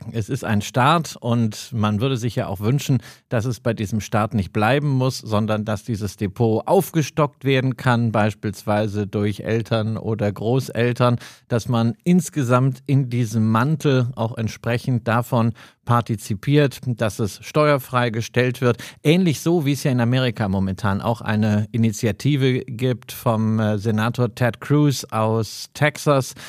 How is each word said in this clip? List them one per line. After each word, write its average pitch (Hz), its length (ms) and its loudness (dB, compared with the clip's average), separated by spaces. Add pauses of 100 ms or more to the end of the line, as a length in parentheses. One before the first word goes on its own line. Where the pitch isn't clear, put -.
(100)
Es 110 200 -6
ist 135 120 -4
ein 101 200 0
Start 143 580 0
und 117 540 -2
man 107 260 0
würde 135 160 0
sich 113 200 -4
ja 113 100 -2
auch 92 140 -6
wünschen, 127 420 0 (260)
dass 113 160 -2
es 123 160 -4
bei 113 140 -2
diesem 107 260 -2
Start 107 320 -2
nicht 95 220 -2
bleiben 131 340 2
muss, 131 300 0
sondern 107 480 -2
dass 104 180 -4
dieses 104 320 -6
Depot 110 500 0
aufgestockt 156 760 0
werden 131 320 0
kann, 117 340 0
beispielsweise 104 960 -2
durch 104 340 -2
Eltern 110 580 -2
oder 104 340 -2
Großeltern, 120 840 0 (300)
dass 120 200 -2
man 117 340 0
insgesamt 135 840 2
in 135 240 2
diesem 113 400 2
Mantel 127 680 2
auch 113 220 -4
entsprechend 117 680 -2
davon 117 460 2 (320)
partizipiert, 123 1000 0
dass 113 320 -2
es 107 240 -4
steuerfrei 135 640 2
gestellt 120 540 -2
wird. 120 160 2 (240)
Ähnlich 170 380 4
so, 165 260 2
wie 143 60 2
es 131 120 -4
ja 147 60 2
in 123 100 2
Amerika 120 480 0
momentan 95 540 0
auch 113 180 -2
eine 107 520 2
Initiative 127 880 0
gibt 117 520 -4
vom, 110 480 0
äh, 107 160 2
Senator 110 460 0 (140)
Ted 120 240 0
Cruz 147 500 2
aus 110 640 -2
Texas, 143 600 0 (140)